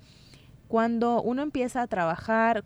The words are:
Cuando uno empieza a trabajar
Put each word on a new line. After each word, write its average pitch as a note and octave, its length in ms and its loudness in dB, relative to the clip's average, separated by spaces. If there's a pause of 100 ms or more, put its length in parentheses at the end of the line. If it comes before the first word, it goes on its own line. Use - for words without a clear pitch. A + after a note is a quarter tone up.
(680)
Cuando A#3 540 2
uno B3+ 220 -2
empieza B3+ 400 -2
a A#3 40 -4
trabajar A3 800 0